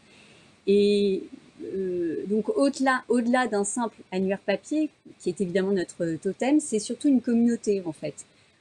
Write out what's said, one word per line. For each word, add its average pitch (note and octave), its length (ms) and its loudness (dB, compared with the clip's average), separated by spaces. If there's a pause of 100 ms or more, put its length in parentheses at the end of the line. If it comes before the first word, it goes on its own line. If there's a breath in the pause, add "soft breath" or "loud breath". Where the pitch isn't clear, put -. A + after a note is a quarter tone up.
(680 loud breath)
Et, G3+ 560 4 (400)
euh, F3+ 640 -4
donc, G#3 220 0
au-delà, C4 580 2
au-delà A#3+ 400 2
d'un G#3 160 0
simple A3+ 340 -4 (140)
annuaire F#3+ 280 -2
papier, D4 500 -4 (300)
qui - 100 -6
est E3 100 -4
évidemment F#3+ 320 0
notre F3+ 340 -4 (100)
totem, A#3+ 440 0
c'est A3 200 -2
surtout A#3+ 280 -4
une C4 140 4
communauté, A#3 640 2
en D#3 80 -6
fait. - 320 -10 (360 soft breath)